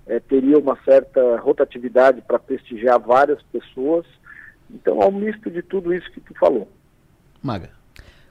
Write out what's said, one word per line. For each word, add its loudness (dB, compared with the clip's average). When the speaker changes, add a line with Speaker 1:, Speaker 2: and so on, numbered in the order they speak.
Speaker 1:
é, -6
teria 0
uma -2
certa 2
rotatividade 0
pra -2
prestigiar -2
várias 0
pessoas. -6
Então, -2
é 4
um 2
misto -8
de -10
tudo -6
isso -8
que -20
tu -20
falou. 0
Speaker 2:
Maga. -8